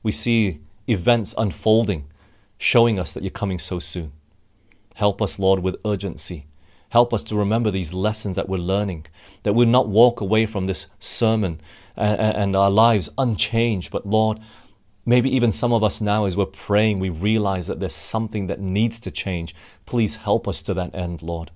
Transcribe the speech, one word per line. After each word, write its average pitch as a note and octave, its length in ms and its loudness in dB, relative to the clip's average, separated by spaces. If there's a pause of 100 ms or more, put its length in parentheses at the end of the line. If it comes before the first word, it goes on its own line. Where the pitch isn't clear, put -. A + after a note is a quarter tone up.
We A2 100 -2
see A2 500 0 (260)
events G#2+ 500 0
unfolding, G#2+ 720 0 (500)
showing A#2 420 2
us F2+ 140 -4
that - 100 -8
you're F#2 80 -4
coming F#2+ 260 -4
so F2+ 220 -4
soon. D#2+ 320 -8 (840)
Help G#2 260 0
us, G2 200 -2
Lord, F#2+ 220 2
with F#2 220 -2
urgency. F2+ 600 -4 (440)
Help A#2+ 220 4
us A2 120 -2
to G#2+ 120 -6
remember G#2+ 360 0
these F2+ 220 -4
lessons G2 420 -2
that G2 120 -2
we're F#2+ 100 -2
learning, F#2 480 -2 (360)
that G#2 120 0
we'll A#2 140 4
not A#2+ 200 4
walk A2+ 340 4
away A2 240 2
from G2 200 -4
this F#2+ 200 -2 (140)
sermon A2 600 0 (380)
a-, - 40 -4
a-, G#2+ 360 0
and G2 180 0
our G2 140 4
lives A2 480 4
unchanged. A2+ 760 -2
But - 140 -4
Lord, A2 340 0 (680)
maybe B2 300 2
even A#2 160 2
some A#2+ 220 0
of G#2+ 100 2
us G#2 180 0
now, G#2 240 0
as F#2 120 -2
we're G2 80 2
praying, G#2 540 0
we F#2+ 100 -2
realize G2 560 0
that F2 140 -6
there's F#2 160 -4
something A2 500 -4
that F2+ 140 -6
needs G2+ 400 0
to F#2 100 -8
change. E2+ 460 -6 (320)
Please A2 300 0
help G#2 300 -2
us F#2+ 160 -2
to G2 120 -4
that F2+ 180 -4
end, F2 300 -6
Lord. E2+ 320 -6